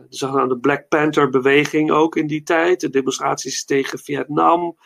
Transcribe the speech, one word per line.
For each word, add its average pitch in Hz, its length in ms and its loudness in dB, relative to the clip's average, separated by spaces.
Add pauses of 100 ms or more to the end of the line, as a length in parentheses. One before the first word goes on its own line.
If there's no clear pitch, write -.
de - 80 -20
zogenaamde 131 420 -2
Black - 280 -2
Panther 151 420 2
beweging 147 640 2
ook 156 240 2
in 156 120 -2
die 151 160 -6
tijd, 170 380 0
de 147 80 -4
demonstraties 135 760 -4
tegen 135 340 -2
Vietnam, 165 880 -2